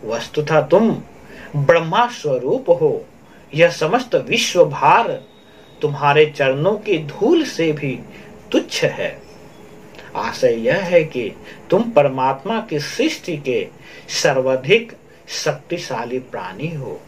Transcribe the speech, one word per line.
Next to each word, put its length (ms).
वस्तुतः 580
तुम 280
ब्रह्मा 560
स्वरूप 600
हो। 320
यह 180
समस्त 440
विश्व 400
भार 440
तुम्हारे 480
चरणों 480
की 240
धूल 460
से 260
भी 260
तुच्छ 320
है। 320
आशय 440
यह 240
है 200
कि 260
तुम 200
परमात्मा 680
की 200
सृष्टि 580
के 280
सर्वाधिक 800
शक्तिशाली 880
प्राणी 500
हो। 380